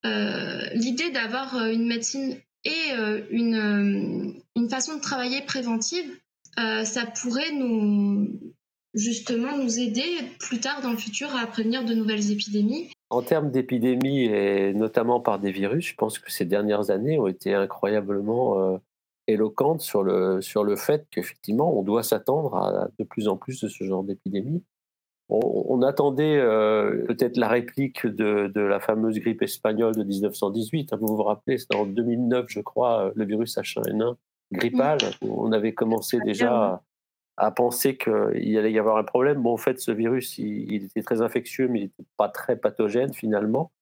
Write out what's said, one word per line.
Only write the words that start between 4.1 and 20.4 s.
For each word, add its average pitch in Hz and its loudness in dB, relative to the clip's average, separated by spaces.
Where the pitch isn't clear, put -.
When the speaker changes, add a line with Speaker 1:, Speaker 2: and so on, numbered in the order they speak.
Speaker 1:
une 233 2
façon 269 -4
de 285 -8
travailler 262 -4
préventive, 262 -4
euh, 220 -2
ça 233 -4
pourrait 247 -4
nous, 208 2
justement 233 -2
nous 240 -2
aider 254 -2
plus 233 -6
tard 277 -4
dans 254 -2
le 233 -2
futur 269 -6
à 233 -2
prévenir 226 -2
de 226 0
nouvelles 214 2
épidémies. 208 0
Speaker 2:
En 123 2
termes 151 2
d'épidémie, 127 2
et 101 4
notamment 113 2
par 107 0
des 98 -2
virus, 101 -2
je - -10
pense - -2
que - -14
ces - -2
dernières 104 0
années 127 2
ont 107 2
été 95 -2
incroyablement, 101 0
euh, 92 -6
éloquentes 110 2
sur 104 0
le, 95 2